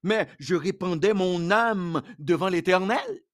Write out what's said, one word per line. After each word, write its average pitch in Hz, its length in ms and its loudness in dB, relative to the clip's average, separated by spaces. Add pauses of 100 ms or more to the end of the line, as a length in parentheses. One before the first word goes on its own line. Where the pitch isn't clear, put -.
mais 196 260 0 (120)
je 143 160 -2
répandais 185 580 0
mon 180 380 0
âme 196 500 0 (160)
devant 170 320 0
l'Éternel. 185 760 0 (100)